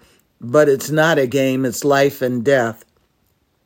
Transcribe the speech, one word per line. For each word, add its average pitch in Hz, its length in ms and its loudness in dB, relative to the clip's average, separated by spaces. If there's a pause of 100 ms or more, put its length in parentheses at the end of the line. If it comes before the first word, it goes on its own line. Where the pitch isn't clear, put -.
(420)
but 147 260 2
it's 135 220 0
not 156 280 2
a 139 80 2
game, 131 380 -2
it's 123 220 -4
life 139 360 0
and 123 220 -4
death. 120 400 0 (840)